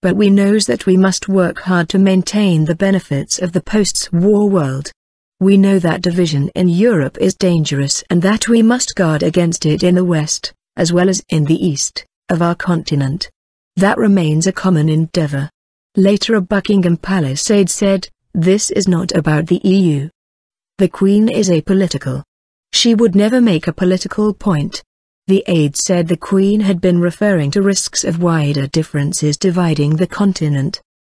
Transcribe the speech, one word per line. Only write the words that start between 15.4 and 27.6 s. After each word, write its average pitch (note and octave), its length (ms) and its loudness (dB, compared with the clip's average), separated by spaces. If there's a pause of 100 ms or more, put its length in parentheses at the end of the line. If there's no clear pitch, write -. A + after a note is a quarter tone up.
Later G3+ 380 2
a G#3 80 0
Buckingham F3+ 560 0
Palace D#3 520 -4
aide G3+ 200 2
said, G3 400 -2 (240)
"This F#3 360 0
is - 160 -2
not F3+ 300 0
about D#3 300 0
the F3 200 0
E F#3+ 80 4 (280)
U." D#3 80 -10 (680)
The F#3+ 120 0
Queen G3+ 420 2
is G#3+ 180 -2
apolitical. D#3+ 760 -2 (500)
She A#3 200 2
would G#3+ 200 2
never A3 260 2
make G3 260 2
a E3 60 -4
political F#3 600 -2
point. - 480 -4 (440)
The F#3+ 200 2
aide D#3 280 0
said F3 340 -2
the E3+ 100 -2
Queen G3+ 420 0
had F#3+ 220 0
been F3 180 2
referring F3 520 0
to G3+ 100 0